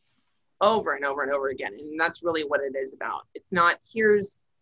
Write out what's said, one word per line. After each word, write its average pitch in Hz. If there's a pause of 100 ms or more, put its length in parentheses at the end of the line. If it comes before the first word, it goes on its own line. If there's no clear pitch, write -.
(600)
over 196
and 139
over 143
and 135
over 135
again, 131
and 151
that's 165
really 165
what 143
it 135
is 135
about. - (120)
It's -
not, 175 (140)
"Here's 208 (160)